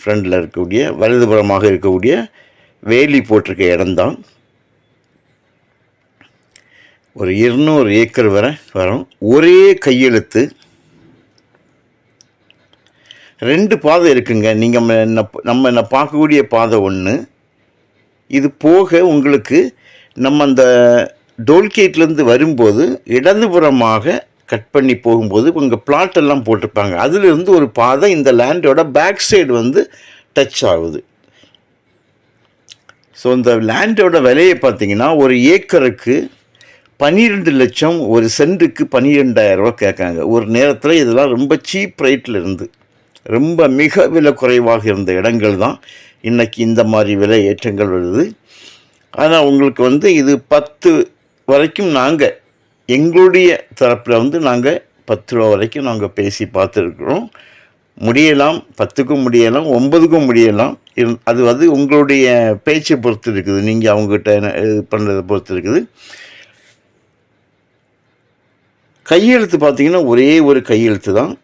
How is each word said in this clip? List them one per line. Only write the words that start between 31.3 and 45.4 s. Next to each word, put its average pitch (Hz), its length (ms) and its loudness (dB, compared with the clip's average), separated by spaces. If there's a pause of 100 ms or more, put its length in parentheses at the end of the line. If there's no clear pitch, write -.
So, - 80 -8 (100)
இந்த 123 140 2 (200)
லேண்டோட 185 460 0 (100)
விலையை 165 360 4
பார்த்தீங்கன்னா, 107 440 -2 (160)
ஒரு 127 120 2 (180)
ஏக்கருக்கு 135 640 0 (880)
பன்னிரெண்டு 190 480 0 (100)
லட்சம், 156 360 0 (160)
ஒரு 113 140 0 (100)
சென்ட்டுக்கு 160 460 -2 (120)
பன்னிரெண்டாயிரம் 120 680 0
ரூபா 117 120 0 (100)
கேட்காங்க. 87 360 -4 (140)
ஒரு 117 120 0 (100)
நேரத்துல 143 460 0
இதெல்லாம் 127 340 0
ரொம்ப 139 180 -2 (160)
சீப் 196 360 -8
ரேட்ல 127 360 -2
இருந்து, 92 240 -8 (680)
ரொம்ப 160 320 0 (120)
மிக 156 340 0
விலை 151 180 2 (100)
குறைவாக 120 500 0
இருந்த 95 280 -4
இடங்கள் 110 440 0